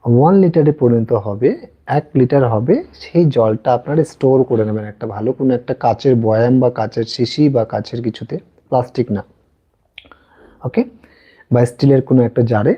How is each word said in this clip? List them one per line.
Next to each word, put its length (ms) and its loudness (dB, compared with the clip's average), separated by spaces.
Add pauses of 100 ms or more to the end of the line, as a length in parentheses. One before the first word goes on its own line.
ওয়ান 300 4
লিটারে 380 4
পরিণত 400 0
হবে, 540 -4 (200)
এক 280 -4
লিটার 340 2
হবে, 360 0 (100)
সেই 300 -2
জলটা 480 0
আপনারা 320 -2
স্টোর 400 0
করে 200 0
নেবেন 200 -4
একটা 220 -12
ভালো 260 -6
কোনো 220 -2
একটা 200 -6
কাচের 400 0
বয়াম 460 2
বা 100 2
কাচের 340 -6
শিশি 440 -2
বা 160 0
কাচের 380 -8
কিছুতে, 360 -8 (300)
প্লাস্টিক 440 -4
না, 120 -6 (1400)
ওকে, 200 -2 (680)
বা 140 4
স্টিলের 360 2
কোনো 200 2
একটা 200 0
জারে। 360 0